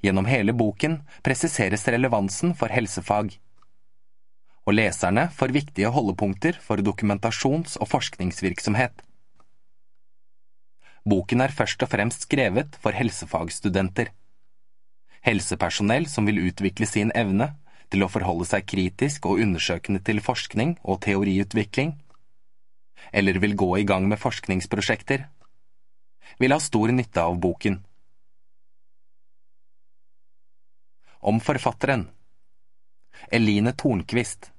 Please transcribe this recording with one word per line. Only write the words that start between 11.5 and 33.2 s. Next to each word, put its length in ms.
først 320
og 60
fremst 340
skrevet 560
for 160
helsefagstudenter. 1120
Helsepersonell 840
som 160
vil 220
utvikle 420
sin 240
evne 380
til 80
å 80
forholde 400
seg 160
kritisk 640
og 140
undersøkende 600
til 160
forskning 600
og 240
teoriutvikling, 880
eller 280
vil 120
gå 240
i 80
gang 240
med 120
forskningsprosjekter, 1080
vil 140
ha 40
stor 300
nytte 320
av 160
boken. 400
Om 200
forfatteren. 640